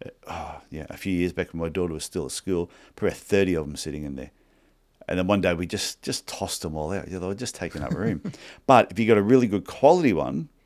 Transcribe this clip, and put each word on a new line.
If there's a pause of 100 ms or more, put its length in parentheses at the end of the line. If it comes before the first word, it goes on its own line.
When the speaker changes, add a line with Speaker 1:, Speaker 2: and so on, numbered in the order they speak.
Speaker 1:
uh, (180)
oh, (100)
yeah,
a
few
years
back
when
my
daughter
was
still
at
school, (260)
probably
thirty
of
them
sitting
in
there. (760)
And
then
one
day
we
just,
just
tossed
them
all
out.
Yeah,
they
were
just
taking
up
room. (240)
Speaker 2:
<laughs>
Speaker 1:
But
if
you
got
a
really
good
quality
one, (160)